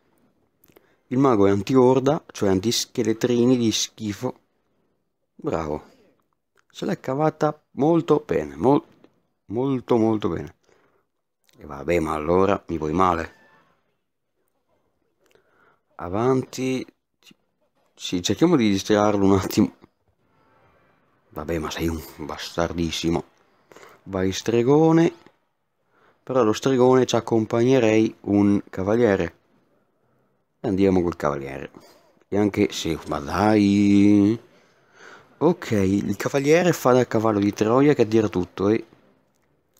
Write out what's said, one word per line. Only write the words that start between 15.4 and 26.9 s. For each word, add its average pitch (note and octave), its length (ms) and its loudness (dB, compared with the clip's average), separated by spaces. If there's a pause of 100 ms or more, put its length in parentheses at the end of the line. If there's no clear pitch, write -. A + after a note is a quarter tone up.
Avanti. B2+ 880 -4 (1080)
Sì, - 300 -8
cerchiamo D#3+ 320 0
di A2+ 160 2
distrarlo G#2 540 0
un G2 120 4
attimo. G2 380 0 (1600)
Vabbè, D2+ 280 -8
ma D#2 140 -8
sei E2 160 -4
un E2 120 -6 (180)
bastardissimo. E2 1040 -4 (800)
Vai F#2+ 260 -4
stregone. D3 840 2 (1120)
Però B2+ 220 0
lo G#2+ 80 2
stregone B2+ 520 2